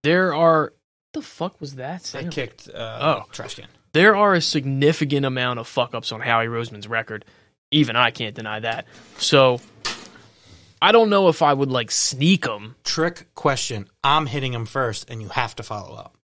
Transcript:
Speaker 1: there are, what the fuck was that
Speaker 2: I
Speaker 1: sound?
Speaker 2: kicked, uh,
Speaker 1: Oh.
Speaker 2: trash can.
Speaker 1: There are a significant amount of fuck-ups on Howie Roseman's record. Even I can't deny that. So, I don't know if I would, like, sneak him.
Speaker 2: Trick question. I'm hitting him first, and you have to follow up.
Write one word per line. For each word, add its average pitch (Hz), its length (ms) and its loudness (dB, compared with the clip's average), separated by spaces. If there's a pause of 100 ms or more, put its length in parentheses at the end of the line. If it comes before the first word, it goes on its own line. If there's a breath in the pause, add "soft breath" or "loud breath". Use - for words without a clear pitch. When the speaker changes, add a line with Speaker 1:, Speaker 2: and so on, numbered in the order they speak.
Speaker 1:
there 175 320 2
are, 160 300 4
what - 80 -8 (420)
the 302 80 -8
fuck - 380 -10
was 139 160 -12
that 135 180 -10
Speaker 2:
I - 260 -12
Speaker 1:
sound? 170 120 -8
Speaker 2:
kicked, - 360 -10
uh, 113 560 -4
Speaker 1:
Oh. - 80 -20
Speaker 2:
trash - 220 -14
can. - 120 -18 (260)
Speaker 1:
There 196 220 6
are 202 200 4
a 170 80 2
significant 139 800 0
amount 127 340 -2
of 113 80 -10
fuck-ups - 460 -4
on 110 80 -10
Howie 117 260 2
Roseman's 117 400 -8
record. 110 380 -6 (460 soft breath)
Even 131 260 2
I 120 140 4
can't 113 240 -10
deny 110 260 -10
that. 113 260 -6 (320 loud breath)
So, 131 420 4 (1200 soft breath)
I 196 120 6
don't 226 180 8
know 196 180 6
if 160 140 2
I 147 100 4
would, 135 180 0
like, 120 200 -2
sneak 151 560 2
him. 110 380 -10
Speaker 2:
Trick 170 500 -4
question. 127 540 -4 (160)
I'm 147 220 4
hitting 131 260 -4
him 117 140 -6
first, 120 440 -4
and 113 120 -12
you 101 80 -12
have 120 260 -4
to 113 60 -12
follow 101 340 -12
up. - 180 -20 (120)